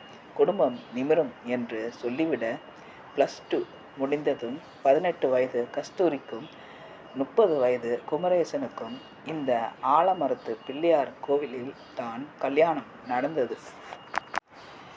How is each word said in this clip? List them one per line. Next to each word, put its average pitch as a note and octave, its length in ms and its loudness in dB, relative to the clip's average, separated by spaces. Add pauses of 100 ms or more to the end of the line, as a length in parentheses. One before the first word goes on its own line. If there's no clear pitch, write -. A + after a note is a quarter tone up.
(340)
குடும்பம் C#3+ 460 2 (140)
நிமிரும் C#3+ 400 2 (100)
என்று A#2 500 -4
சொல்லிவிட, B2+ 640 -2 (600)
பிளஸ் - 340 2
டூ D#3 140 0 (340)
முடிந்ததும் C#3 640 -2 (220)
பதினெட்டு D#3 460 4
வயது B2+ 420 2
கஸ்தூரிக்கும் D3 760 -2 (680)
முப்பது D#3 420 4
வயது B2 440 2 (100)
குமரேசனுக்கும் D3+ 840 -2 (280)
இந்த C3 440 0 (140)
ஆலமரத்து C#3+ 720 2 (100)
பிள்ளையார் D3 460 2 (100)
கோவிலில் C3+ 520 -2 (220)
தான் A#2+ 320 -8 (120)
கல்யாணம் C#3+ 460 2 (220)
நடந்தது. B2+ 500 0 (1400)